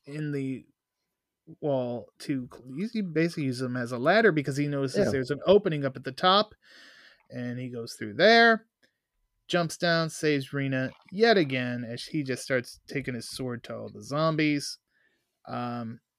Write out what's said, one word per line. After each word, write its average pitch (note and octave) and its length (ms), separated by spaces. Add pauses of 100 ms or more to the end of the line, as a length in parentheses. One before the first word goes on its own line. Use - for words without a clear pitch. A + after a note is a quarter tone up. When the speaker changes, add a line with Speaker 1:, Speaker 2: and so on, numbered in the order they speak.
Speaker 1:
in D3 280
the C3+ 320 (960)
wall B2 440 (140)
to C3 340
cl-, B2+ 240
he, F#3 160
he A3 80
basically E3 440
uses B2+ 160
them B2 140
as B2 160
a B2+ 60
ladder F#3 340
because D3 240
he D3 120
notices C#3+ 400
Speaker 2:
Yeah. A2 40
Speaker 1:
there's C3 200
an C#3+ 160
opening F3 360
up C3 120
at B2+ 80
the C3+ 80
top, F#3+ 420 (800)
and B2 260
he B2+ 120
goes A#2+ 240
through G#2+ 200
there, A3+ 520 (840)
jumps E3+ 280
down, E3 360
saves C#3+ 420
Rena C3+ 380 (200)
yet G#3+ 260
again B2+ 520
as A#2+ 140
he - 180
just C3 220
starts - 440
taking C3+ 280
his D3 120
sword B2 360
to A#2 120
all A2 140
the G#2 140
zombies. D3+ 760 (720)
Um, A#2+ 540 (180)